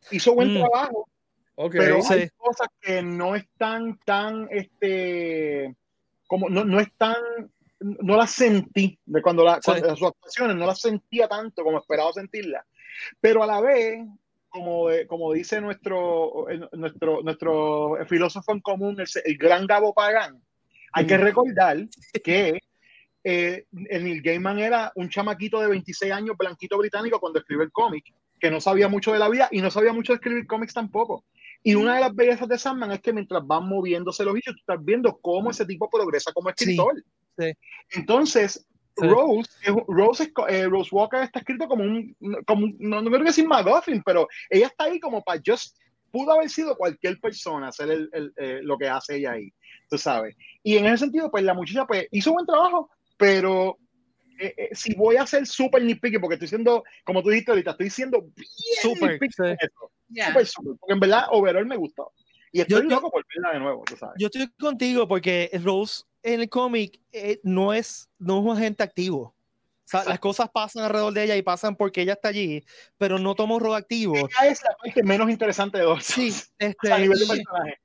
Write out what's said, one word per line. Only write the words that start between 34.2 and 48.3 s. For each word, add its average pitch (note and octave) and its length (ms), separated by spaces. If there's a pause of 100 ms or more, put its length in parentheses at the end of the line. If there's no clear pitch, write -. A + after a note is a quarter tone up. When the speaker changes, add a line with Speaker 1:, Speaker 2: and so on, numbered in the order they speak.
Speaker 1:
los G3 100
bichos, A#3 200
tú - 60
estás E3+ 240
viendo A3+ 360
cómo F#3+ 300
ese A3 160
tipo F3 240
progresa F3 420
como F3 180
Speaker 2:
Sí, F3+ 40 (160)
Speaker 1:
escritor. F3+ 320 (360)
Speaker 2:
sí. E3 140 (380)
Speaker 1:
Entonces, G#3 760 (320)
Speaker 2:
Sí. E3 100
Speaker 1:
Rose, A#3 420 (120)
es, G3+ 120 (140)
Rose G#3 340
es D#4 100
co-, - 160
eh, F#3+ 200
Rose F#3 220
Walker G#3+ 320
está B3 180
escrito C4 280
como A#3 160
un, A3 320 (300)
como G#3 180
un, G#3+ 140
no, G#3 240
no A3+ 80
quiero C4+ 160
decir D#4+ 200
MacGuffin, B3+ 560
pero F3 240 (220)
ella G#3 200
está D4+ 160
ahí E4+ 140
como A#3 240
pa' F3 220
just, - 320 (340)
pudo C#4 220
haber D#4+ 160
sido D#4 300
cualquier F3+ 420
persona D#3+ 480
hacer D3 220
el, D#3 220
el, D3+ 260